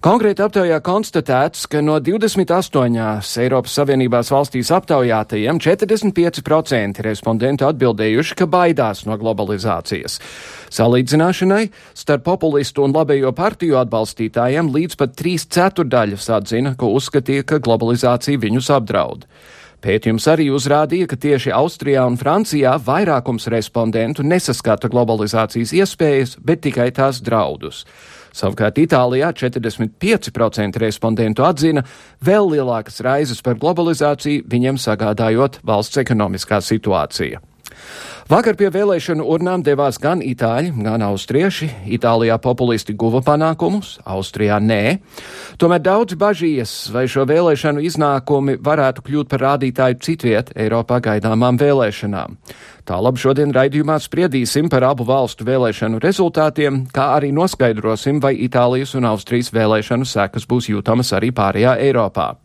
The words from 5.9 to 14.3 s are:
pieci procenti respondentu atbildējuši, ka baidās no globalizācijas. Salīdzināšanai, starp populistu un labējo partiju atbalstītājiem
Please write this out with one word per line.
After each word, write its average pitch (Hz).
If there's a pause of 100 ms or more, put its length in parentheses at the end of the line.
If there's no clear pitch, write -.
pieci 170
procenti 113
respondentu 113
atbildējuši, 117
ka 185
baidās 151
no 110
globalizācijas. 101 (560)
Salīdzināšanai, 160 (320)
starp 143
populistu 147
un 139
labējo 139
partiju 165
atbalstītājiem 120